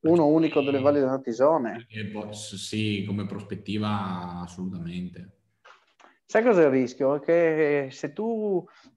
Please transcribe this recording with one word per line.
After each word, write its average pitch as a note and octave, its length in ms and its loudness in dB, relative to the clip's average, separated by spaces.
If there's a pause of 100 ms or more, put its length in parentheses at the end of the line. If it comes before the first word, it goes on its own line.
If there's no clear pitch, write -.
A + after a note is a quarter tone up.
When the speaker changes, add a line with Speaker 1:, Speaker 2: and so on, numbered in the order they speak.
Speaker 1:
Uno D#3+ 140 4
Speaker 2:
Perché E3+ 60 6
Speaker 1:
unico D#3 400 4
delle C#3 180 0
valli C#3+ 200 4
della C3 120 2
Natisone. B2+ 760 0
Speaker 2:
perché G#2+ 200 -8
po-, G#2 240 -10
s-, G#2 240 -12
sì, G#2 500 -4
come G2 200 -4
prospettiva G2 1160 -6
assolutamente. F2+ 960 -10 (880)
Speaker 1:
Sai A3 180 0
cos'è G3 220 6
il C#3+ 40 6
rischio? C3 460 2
È D3 40 -4
che D#3 720 2
se C#3+ 220 -10
tu, G#3+ 520 -4 (320)